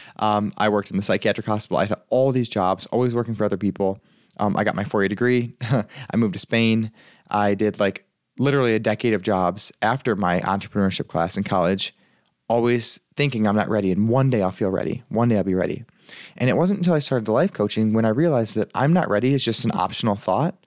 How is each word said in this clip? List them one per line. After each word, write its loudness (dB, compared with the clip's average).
Um, 0
I 2
worked 0
in -6
the 0
psychiatric 0
hospital. -2
I 2
had -2
all 2
these -2
jobs, 0
always 0
working -2
for 0
other 0
people. -2
Um, 0
I 0
got 0
my -4
four-year 0
degree. 0
<laughs> -6
I -4
moved 2
to -4
Spain. 0
I 2
did, 0
like, -2
literally 2
a 0
decade 0
of 0
jobs 0
after 0
my 0
entrepreneurship -2
class -2
in -2
college, 0
always 0
thinking, 0
"I'm 2
not 0
ready, 0
and 0
one 2
day 2
I'll 0
feel -4
ready. -4
One 0
day 2
I'll 0
be 0
ready." -2
And 0
it 2
wasn't 2
until 2
I 2
started -2
the 0
life 2
coaching 0
when 2
I 2
realized 0
that -2
"I'm 2
not 2
ready" 2
is 0
just -2
an 0
optional -2
thought, -2